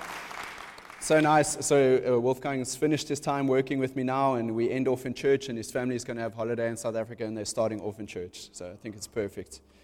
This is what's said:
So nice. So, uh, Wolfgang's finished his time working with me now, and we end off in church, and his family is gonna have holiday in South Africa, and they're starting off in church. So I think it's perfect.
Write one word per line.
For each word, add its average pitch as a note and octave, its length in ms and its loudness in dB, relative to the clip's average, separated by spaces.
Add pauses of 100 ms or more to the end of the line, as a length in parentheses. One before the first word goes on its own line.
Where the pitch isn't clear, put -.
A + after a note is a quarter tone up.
(1040)
So D#3 160 6
nice. D3+ 480 4
So, C3 400 6
uh, B2 140 4
Wolfgang's C3 560 0
finished D3+ 320 0
his C#3+ 100 -2
time C#3 300 0
working C3+ 320 2
with C3 160 -2
me C3 80 -2
now, C3 300 2
and A2+ 200 -2
we A#2 160 0
end C3 160 0
off B2+ 180 0
in B2 100 -6
church, C#3 340 2
and A#2 100 -6
his G#2+ 100 -8
family B2+ 280 -2
is A2+ 80 -8
gonna A#2 160 -8
have A#2 120 -4
holiday A#2 360 -2
in A#2 80 -4
South A2+ 180 -4
Africa, A2+ 300 -4
and A2 120 -6
they're G#2+ 80 -6
starting A2 360 -2
off G2+ 180 -6
in G#2+ 80 -10
church. - 460 -12
So F2+ 180 -12
I F#2+ 60 -16
think G#2+ 180 -12
it's G#2 140 -14
perfect. - 540 -8 (200)